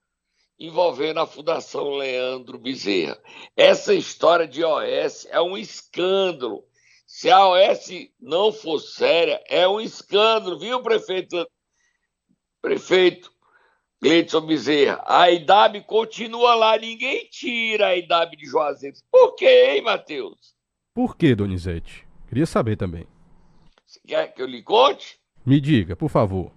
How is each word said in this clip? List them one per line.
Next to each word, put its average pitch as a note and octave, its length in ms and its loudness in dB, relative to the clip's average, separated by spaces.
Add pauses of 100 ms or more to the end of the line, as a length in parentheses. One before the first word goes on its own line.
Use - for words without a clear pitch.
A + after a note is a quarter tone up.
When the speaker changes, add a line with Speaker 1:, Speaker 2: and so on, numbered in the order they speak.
(580)
Speaker 1:
envolvendo D#3+ 600 -2
a D#3 80 -2
Fundação C#3+ 720 -6
Leandro B2+ 600 -6
Bezerra. G2+ 600 -4 (360)
Essa - 380 4
história E3 540 0
de D3+ 160 -6
O D#3 160 -2
S C3 500 -6
é D3+ 120 -2
um F3+ 160 -6
escândalo. F3+ 1040 -4 (420)
Se - 240 -14
a F#3+ 160 6
O F3+ 100 4
S F#3 640 0
não F#3+ 320 -2
for D#3 280 -6
séria, D#3 680 0
é E3+ 200 2
um G#3 140 -2
escândalo, G#3 760 -2
viu, A#3+ 240 -6
prefeito F3+ 640 -4 (1200)
prefeito F3 640 0 (720)
Gleidson D#3+ 400 2
Bezerra, C#3+ 640 0
a E3 240 4
idab G3 520 4
continua A3+ 720 0
lá, A3 240 2
ninguém A3+ 500 -8
tira A3+ 600 -4
a F#3 60 0
idab E3+ 400 -2
de D3 80 -20
Juazeiro. C#3+ 540 -6 (140)
Por B4+ 240 6
quê, B4 340 6
hein, - 140 -2
Matheus? D3 720 -8 (360)
Speaker 2:
Por A#3+ 240 -4
quê, C#3+ 200 4
Donizete? F#2 720 -6 (200)
Queria C#3 200 -2
saber A#2+ 280 -2
também. E2+ 300 -8 (800)
Speaker 1:
Você - 220 -20
quer D#3 260 -4
que - 80 -16
eu C3 60 -4
lhe B2 160 -14
conte? - 560 0 (260)
Speaker 2:
Me C#3 160 4
diga, A2 340 0
por D3+ 140 -6
favor. F#2+ 480 -2